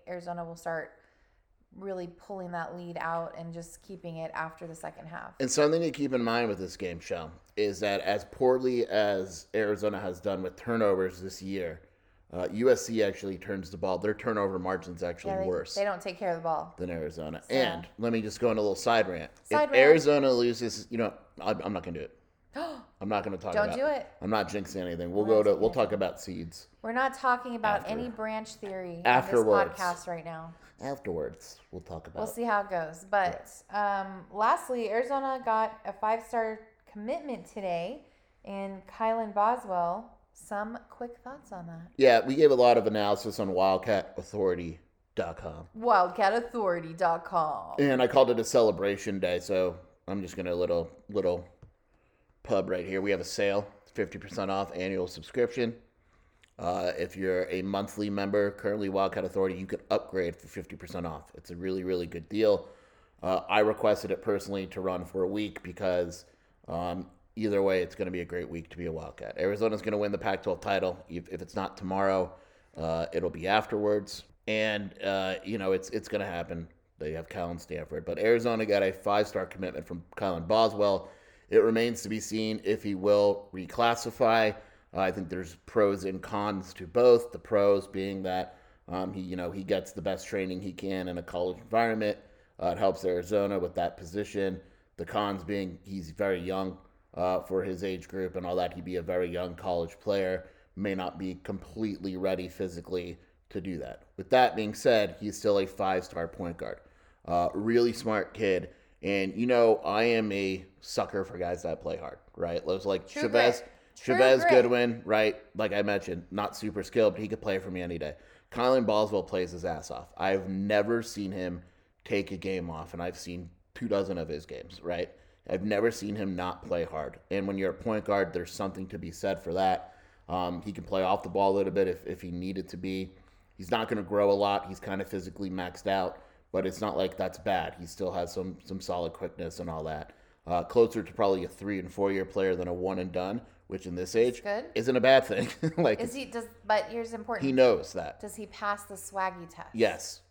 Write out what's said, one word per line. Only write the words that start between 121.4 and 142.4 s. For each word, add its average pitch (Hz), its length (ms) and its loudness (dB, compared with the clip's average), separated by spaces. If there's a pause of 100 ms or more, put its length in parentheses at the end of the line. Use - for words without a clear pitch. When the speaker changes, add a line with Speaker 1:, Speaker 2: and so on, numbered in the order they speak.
Speaker 2:
take 98 280 -2
a 95 40 -8
game 90 340 -4
off, 80 220 -10
and 85 100 -8
I've 90 160 -6
seen 87 320 -12 (240)
two 120 140 -6
dozen 98 300 0
of 80 100 -4
his 78 180 -8
games, - 360 -16
right? 87 280 -4 (380)
I've 92 160 -2
never 107 260 2
seen 104 260 -6
him 98 180 -2
not 90 320 -6
play 85 180 -2
hard. 78 360 -8 (100)
And 98 160 -2
when 98 100 -2
you're 95 140 0
a - 40 -4
point 107 300 -4
guard, 98 280 2
there's 87 180 -4
something 95 380 -6
to 98 100 -10
be 82 140 -10
said 95 300 -2
for 82 100 -6
that. 92 420 2 (340)
Um, 87 340 -2
he 101 100 -8
can 87 120 -10
play 95 180 0
off 95 200 2
the 98 60 -8
ball 95 240 4
a 98 40 4
little 95 160 2
bit 95 140 2
if, 87 200 -4
if 87 140 -8
he 90 100 -10
needed 90 400 -6
to 87 60 -12
be. 92 360 -6 (440)
He's 85 140 -10
not 113 180 0
gonna 107 140 -2
grow 101 280 4
a - 20 6
lot. 101 340 2
He's 95 140 -12
kinda 98 240 -6
physically 92 460 -8
maxed 90 360 -6
out, 95 320 0 (340)
but 92 140 0
it's 92 140 -6
not 104 160 -2
like 92 200 0
that's 92 220 -4
bad. 85 400 -2
He 87 80 -12
still 92 260 -6
has 87 200 -4
some, 90 320 -6
some 95 160 -10
solid 87 320 -4
quickness 85 480 -10
and 85 80 -8
all 80 160 -6
that. 78 280 -8 (340)
Uh, 85 160 0
closer 113 400 4
to - 100 -10
probably 98 320 2
a 85 40 -6
three 101 300 -6
and 90 140 -10
four 98 200 0
year 95 120 -2
player 95 300 0